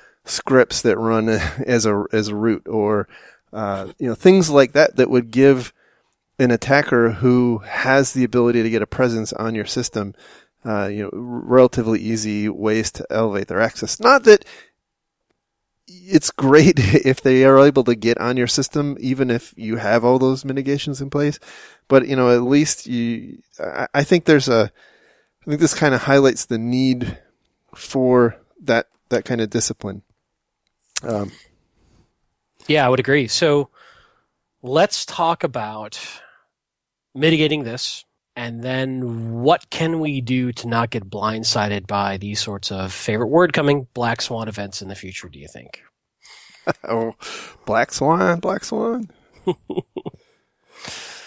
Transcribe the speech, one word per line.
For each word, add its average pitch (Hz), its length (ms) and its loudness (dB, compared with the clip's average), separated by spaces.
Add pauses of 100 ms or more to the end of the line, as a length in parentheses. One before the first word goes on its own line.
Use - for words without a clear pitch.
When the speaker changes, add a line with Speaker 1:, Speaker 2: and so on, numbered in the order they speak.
(240)
Speaker 1:
scripts - 600 2
that 107 140 2
run 113 320 0
<laughs> 98 380 -2
as 113 180 0
a, 104 280 0
as 107 160 0
a 104 60 -6
root, 107 320 -2
or, 104 420 -2 (420)
uh, 98 380 -6 (100)
you 135 80 -4
know, 113 80 -4
things 185 340 6
like 139 220 6
that, 147 240 4
that 127 140 4
would 120 220 0
give 131 420 4 (680)
an 127 100 4
attacker 120 600 2
who 123 480 2
has 135 540 0
the 131 100 0
ability 120 400 2
to 113 60 0
get 113 120 -2
a 107 60 -4
presence 113 460 -2
on 113 200 -6
your 107 140 -6
system, 107 480 -6 (500)
uh, 104 220 -4
you 104 160 -8
know, 98 100 -8
r-, 98 60 -10
relatively 123 800 2
easy 107 500 -4
ways 107 420 -2
to - 200 -14
elevate 101 360 -2
their 95 140 -2
access. - 380 -4
Not 247 240 4
that 214 200 8 (1400)
it's 180 440 -6
great 147 440 4
<laughs> 123 300 2
if 131 160 0
they 131 240 4
are 135 140 8
able 139 240 6
to 120 120 2
get 113 220 0
on 120 180 -2
your 123 120 0
system, 143 520 -4
even 127 300 -2
if 120 260 -4
you 110 220 -8
have 110 260 0
all 123 140 4
those 131 260 0
mitigations 139 580 -4
in 139 100 -10
place. 147 280 -2 (480)
But, 135 200 6
you 135 80 -2
know, 123 200 4
at 120 60 4
least 143 460 0
you, 117 540 -6 (180)
I, 78 340 -8
I 143 100 2
think 170 220 2
there's 147 240 4
a, 113 220 2 (720)
I - 60 -16
think 151 120 -2
this 165 160 2
kinda 135 220 2
highlights 139 460 2
the 117 120 -4
need 123 640 -2 (560)
for 127 640 2 (240)
that, 120 260 0 (220)
that 117 140 0
kind 120 160 -4
of 107 120 -2
discipline. 104 500 -6 (1000)
Um, 104 280 -6 (1400)
Speaker 2:
Yeah, 151 180 4
I 123 40 4
would 127 100 2
agree. 135 280 2
So 147 420 0 (920)
let's 147 420 0
talk 165 380 -2
about 110 560 -8 (1160)
mitigating 151 480 0
this, - 420 -10 (300)
and 117 280 -10
then 127 800 -6
what 143 280 0
can 165 300 -4
we 147 220 -4
do 123 320 -2
to 117 140 -12
not 117 220 -2
get 101 200 -10
blindsided 104 760 -4
by 98 320 -4
these 101 220 -8
sorts - 320 -8
of 95 200 -8
favorite 110 360 -4
word 165 260 2
coming, 143 400 0
black 117 260 -4
swan 113 280 -8
events 101 340 -12
in 98 60 -16
the 98 80 -12
future, 92 340 -16
do 78 100 -20
you 71 80 -20
think? - 360 -20 (840)
Speaker 1:
<laughs> - 80 -4 (140)
Oh, 113 260 -4 (520)
black 113 260 0
swan, 170 480 0
black 190 240 -4
swan. 226 480 -6 (340)
<laughs> 180 80 -4 (1700)